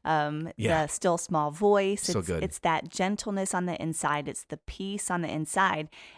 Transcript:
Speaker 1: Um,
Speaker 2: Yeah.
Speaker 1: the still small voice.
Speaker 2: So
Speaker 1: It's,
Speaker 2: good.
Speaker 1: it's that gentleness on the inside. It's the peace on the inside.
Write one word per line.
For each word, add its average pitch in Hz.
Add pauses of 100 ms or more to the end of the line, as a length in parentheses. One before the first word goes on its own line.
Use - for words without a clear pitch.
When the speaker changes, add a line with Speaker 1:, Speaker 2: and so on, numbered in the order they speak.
Speaker 1:
Um, 151
Speaker 2:
Yeah. 160
Speaker 1:
the 143
still 175
small 151
voice. 202
Speaker 2:
So 139
Speaker 1:
It's, 85
Speaker 2:
good. 85
Speaker 1:
it's -
that 160
gentleness 196
on 180
the 175
inside. 147
It's -
the -
peace 196
on 175
the 156
inside. 156 (280)